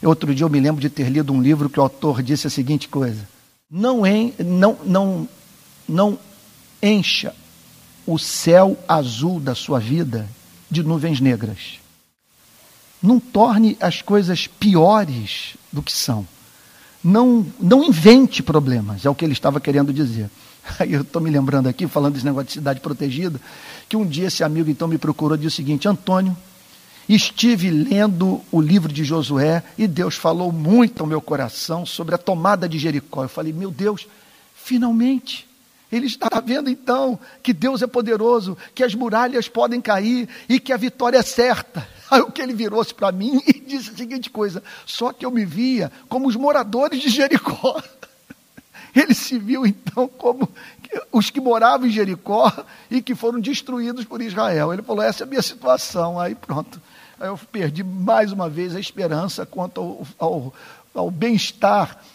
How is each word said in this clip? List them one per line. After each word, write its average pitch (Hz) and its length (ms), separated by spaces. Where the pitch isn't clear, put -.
Outro 156 320
dia 143 100
eu 160 60
me 147 100
lembro 147 200
de 143 80
ter 139 220
lido 143 220
um 131 100
livro 147 260
que 139 100
o 143 40
autor 135 400
disse 139 240
a 139 40
seguinte 139 380
coisa: 113 400
"Não 214 360
en-, 214 320
não, 180 460
não, 190 440
não 196 320
encha 202 520
o 165 120
céu 185 600
azul 151 500
da 135 160
sua 139 240
vida 117 480
de 165 120
nuvens 156 380
negras. 113 580
Não 226 180
torne 220 600
as 180 220
coisas 190 440
piores 175 1080
do - 120
que - 100
são. 107 340
Não, 226 420
não 247 240
invente 233 580
problemas", 120 640
é 143 60
o 143 40
que 165 100
ele 156 80
estava 139 280
querendo 143 320
dizer. 117 380
<laughs> - 260
Aí 151 160
eu 143 100
tô 170 160
me 160 100
lembrando 135 380
aqui, 160 180
falando 143 280
desse 127 100
negócio 135 220
de - 80
cidade 143 260
protegida, 143 600
que 220 120
um 214 80
dia 165 200
esse - 160
amigo 156 280
então 165 180
me 165 80
procurou 151 400
e 151 40
disse 151 140
o - 20
seguinte: 143 300
"Antônio, 185 480
estive 202 640
lendo 190 680
o 165 80
livro 156 320
de 151 120
Josué 147 580
e 220 120
Deus 175 260
falou 170 380
muito 180 480
ao 160 60
meu 156 140
coração 151 640
sobre 170 300
a 170 40
tomada 180 500
de 160 100
Jericó." 143 460
Eu 127 40
falei: 156 240
"Meu 190 180
Deus, 196 360
finalmente, 247 920
ele 240 160
está 339 220
vendo 262 260
então 254 480
que 254 100
Deus 214 300
é 254 40
poderoso, 226 720
que 254 100
as 208 100
muralhas 240 540
podem 240 320
cair 220 480
e 247 120
que - 120
a 247 40
vitória 247 420
é 226 40
certa." 233 720
<laughs> - 160
Aí 269 100
o 330 100
que 320 120
ele 254 100
virou-se 214 400
pra 196 200
mim 240 340
e - 140
disse 262 300
a 208 60
seguinte 247 340
coisa: 202 320
"Só 247 260
que - 120
eu 254 60
me 233 140
via 202 460
como 262 200
os 220 80
moradores 269 640
de 294 80
Jericó." 269 760
<laughs> - 180
Ele 277 200
se - 240
viu 247 260
então 226 440
como 247 400
os 214 180
que 277 100
moravam 247 460
em 233 40
Jericó 208 600
e 247 100
que 240 140
foram 233 260
destruídos 240 640
por 226 160
Israel. 180 520
Ele 190 100
falou: 214 200
"Essa 220 200
é - 40
a - 20
minha 262 140
situação." 175 760
Aí 175 160
pronto. 156 460
Aí 185 100
eu 196 100
perdi 180 460
mais 196 480
uma 185 160
vez 170 260
a 190 60
esperança 180 640
quanto 180 360
ao, 180 260
ao, 156 360
ao 180 160
bem-estar 202 880